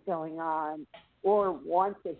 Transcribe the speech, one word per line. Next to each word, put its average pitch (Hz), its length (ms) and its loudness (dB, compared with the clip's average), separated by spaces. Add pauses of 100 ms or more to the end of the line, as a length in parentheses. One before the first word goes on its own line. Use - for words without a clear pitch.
going 160 320 -4
on 156 480 -4 (340)
or 202 300 4
wants 170 560 0
a 165 120 -8